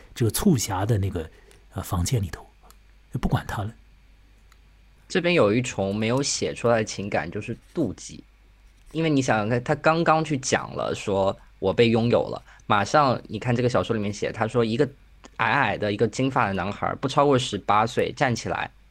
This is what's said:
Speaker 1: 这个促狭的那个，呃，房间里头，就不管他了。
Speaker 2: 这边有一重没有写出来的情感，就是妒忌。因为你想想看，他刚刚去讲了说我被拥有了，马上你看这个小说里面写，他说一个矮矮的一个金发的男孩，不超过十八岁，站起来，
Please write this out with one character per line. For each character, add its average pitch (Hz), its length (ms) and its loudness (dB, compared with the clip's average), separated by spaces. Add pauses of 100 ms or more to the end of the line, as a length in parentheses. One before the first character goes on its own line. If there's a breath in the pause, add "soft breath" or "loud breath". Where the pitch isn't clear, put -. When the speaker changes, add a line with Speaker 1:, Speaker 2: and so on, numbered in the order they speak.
(160 loud breath)
Speaker 1:
这 - 80 0
个 107 80 2
促 175 260 4
狭 95 260 -2
的 110 140 2
那 95 100 0
个， 85 220 -6 (440 soft breath)
呃， 98 60 -6
房 92 240 -2
间 117 160 0
里 92 80 -2
头， - 160 -14 (680)
就 127 60 -4
不 - 80 -2
管 - 180 -2
他 - 160 -6
了。 107 100 -8 (1400)
Speaker 2:
这 185 120 -2
边 170 140 2
有 110 200 6
一 127 80 2
重 101 320 -2
没 110 140 0
有 127 120 2
写 104 320 -2
出 - 140 -4
来 117 120 4
的 110 60 0
情 98 240 -8
感， 85 220 -2
就 101 100 -8
是 113 160 -8 (160)
妒 113 220 -2
忌。 - 300 -18 (680)
因 160 120 -4
为 160 40 0
你 143 140 2
想 120 160 2
想 104 100 -2
看， 123 140 0
他 151 140 -2
刚 160 260 2
刚 160 220 2
去 151 140 -4
讲 - 360 -4
了 53 180 -2
说 98 460 0 (220 soft breath)
我 113 120 2
被 117 180 4
拥 113 180 2
有 87 200 2
了， - 140 -8 (240 soft breath)
马 101 180 2
上 135 440 2
你 107 100 -8
看 123 160 0
这 120 80 0
个 123 60 4
小 101 160 2
说 - 100 -2
里 107 80 -2
面 101 100 -4
写， - 200 -4
他 113 160 -2
说 117 160 0
一 113 120 -2
个 131 80 4 (520)
矮 117 100 0
矮 110 320 0
的 104 140 -2
一 104 40 -4
个 113 120 2
金 131 200 -2
发 131 200 0
的 98 60 -2
男 92 180 -4
孩， 90 280 -4
不 - 60 -4
超 143 180 2
过 143 140 4
十 123 180 -4
八 104 300 2
岁， 107 300 -2
站 131 180 0
起 110 140 -6
来， - 200 -4 (220)